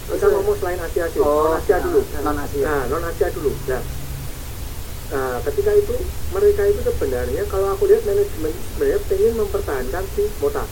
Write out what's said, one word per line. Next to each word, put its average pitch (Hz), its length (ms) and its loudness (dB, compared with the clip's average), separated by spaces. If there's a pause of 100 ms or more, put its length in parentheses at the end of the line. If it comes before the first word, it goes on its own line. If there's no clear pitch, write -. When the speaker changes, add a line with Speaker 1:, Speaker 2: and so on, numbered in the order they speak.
Speaker 1:
Kita 190 240 -2
Speaker 2:
Oke. 196 60 6
Speaker 1:
ngomong 202 240 2
selain 175 240 -4
Asia 165 260 -2
sih, - 140 -4
Speaker 3:
Oh, 151 300 4
Speaker 1:
non 160 80 0
Asia 180 180 4
Speaker 3:
nah, 175 60 0
Speaker 1:
dulu. 175 160 2 (240)
Speaker 3:
non 147 160 -2
Asia. 143 240 -2
Speaker 1:
Nah, 143 240 0
non 160 180 -2
Asia 175 240 0
dulu. 151 220 -2 (160)
Nah, 127 140 -2 (1300)
nah, 131 300 -2
ketika 202 300 0
itu 208 220 4 (380)
mereka 202 320 4
itu 202 160 4
sebenarnya - 680 0
kalau 196 240 0
aku 196 140 0
lihat 220 180 6
manajemen 202 480 0 (220)
sebenarnya 151 320 2
pengen 202 320 4
mempertahankan 170 760 -2
si 202 120 0 (180)
Mota. 139 300 0